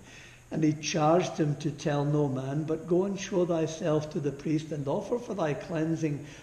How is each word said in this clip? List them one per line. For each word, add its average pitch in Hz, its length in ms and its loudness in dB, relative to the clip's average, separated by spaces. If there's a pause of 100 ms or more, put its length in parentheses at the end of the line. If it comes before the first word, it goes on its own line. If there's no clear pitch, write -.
(520)
and 160 100 0
he 151 120 6
charged 160 580 4
him 147 240 0
to 156 160 -2
tell 143 320 -2
no 147 240 2
man, 135 340 -2
but 160 240 -2
go 180 180 4
and 196 140 -2
show 180 260 0
thyself 160 680 0
to 175 100 -4
the 143 100 0
priest 156 400 -2
and 143 160 -4
offer 202 320 0
for 233 160 -6
thy 165 180 0
cleansing 156 720 -2 (180)